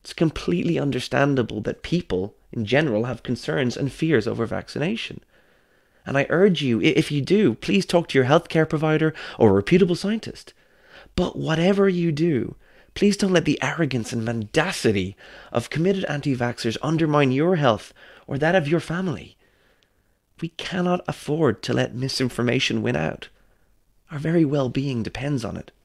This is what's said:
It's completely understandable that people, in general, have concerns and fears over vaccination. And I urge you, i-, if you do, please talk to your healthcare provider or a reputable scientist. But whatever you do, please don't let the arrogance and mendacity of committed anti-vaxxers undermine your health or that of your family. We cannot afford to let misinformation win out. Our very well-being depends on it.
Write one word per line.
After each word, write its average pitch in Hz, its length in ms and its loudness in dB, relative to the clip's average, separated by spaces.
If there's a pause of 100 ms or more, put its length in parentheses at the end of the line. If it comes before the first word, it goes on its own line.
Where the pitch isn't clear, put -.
It's - 120 -16
completely 170 640 0
understandable 127 840 0
that - 200 -8
people, 101 540 -4 (160)
in 117 120 -6
general, 117 400 0
have 120 200 -8
concerns 123 520 -2
and 135 160 -4
fears 135 360 0
over 113 180 -2
vaccination. 135 760 -6 (840)
And 131 100 -2
I 139 140 2
urge 175 320 4
you, 117 180 2
i-, 85 40 0
if 151 260 2
you 147 100 -2
do, 170 340 4
please 190 300 0
talk 170 240 0
to - 100 2
your 123 100 4
healthcare 156 400 2
provider 156 440 2 (240)
or 110 140 8
a 95 40 6
reputable 165 420 4
scientist. - 580 -8 (640)
But - 200 0
whatever 170 520 4
you 175 240 2
do, 147 420 0 (400)
please 202 220 4
don't 196 160 0
let 170 120 4
the - 160 0
arrogance 131 520 -2
and 113 120 -4
mendacity 113 920 -2 (360)
of - 180 -2
committed 185 340 0
anti-vaxxers 123 800 -4
undermine 147 500 2
your 160 240 2
health 127 360 2 (360)
or 139 100 -6
that 156 160 2
of 165 140 2
your 160 120 2
family. 160 560 -8 (1040)
We 170 100 -6
cannot 180 580 -4
afford 147 560 0
to 123 100 -2
let 127 200 0
misinformation 120 840 -2
win 120 160 -2
out. - 320 -4 (840)
Our 151 80 -10
very 160 260 2
well-being 135 580 -2
depends 131 420 -4
on 90 120 -8
it. - 160 -14 (120)